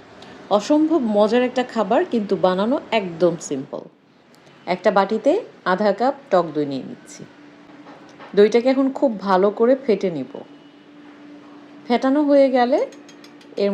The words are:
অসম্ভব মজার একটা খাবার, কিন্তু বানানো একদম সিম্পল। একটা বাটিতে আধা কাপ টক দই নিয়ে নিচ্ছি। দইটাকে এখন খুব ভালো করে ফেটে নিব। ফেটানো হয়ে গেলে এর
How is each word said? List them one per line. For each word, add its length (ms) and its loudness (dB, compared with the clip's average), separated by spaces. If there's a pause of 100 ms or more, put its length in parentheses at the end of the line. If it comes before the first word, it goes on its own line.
(580)
অসম্ভব 440 2 (140)
মজার 340 2
একটা 140 -4 (100)
খাবার, 280 0 (120)
কিন্তু 200 -2 (120)
বানানো 300 0 (240)
একদম 340 -2 (140)
সিম্পল। 340 -10 (920)
একটা 240 0
বাটিতে 340 2 (420)
আধা 260 2
কাপ 160 0 (160)
টক 140 4 (100)
দই 160 -2
নিয়ে 180 -8
নিচ্ছি। 320 -20 (1160)
দইটাকে 360 4
এখন 140 0 (120)
খুব 120 2 (160)
ভালো 200 2 (120)
করে 140 4 (100)
ফেটে 340 -2
নিব। 140 -8 (1500)
ফেটানো 440 0
হয়ে 260 6
গেলে 240 2 (840)
এর 100 0